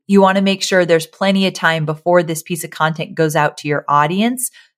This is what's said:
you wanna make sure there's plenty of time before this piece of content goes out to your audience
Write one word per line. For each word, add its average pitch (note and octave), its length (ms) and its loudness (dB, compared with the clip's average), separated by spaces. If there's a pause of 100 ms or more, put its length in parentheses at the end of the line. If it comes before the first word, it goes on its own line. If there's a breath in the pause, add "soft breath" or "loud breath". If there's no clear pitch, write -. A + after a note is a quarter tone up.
you G3 140 4
wanna G3 220 4
make G3 200 0
sure F#3 220 2
there's E3 220 2
plenty G3 400 0
of F#3 80 -2
time D#3+ 320 -2
before F3 360 2
this D#3+ 200 -6
piece E3 220 -8
of E3 60 -14
content D#3+ 440 -4
goes D#3 200 0
out D3 240 0
to D3+ 100 -8
your C#3+ 200 -2
audience F#3 600 0 (280 soft breath)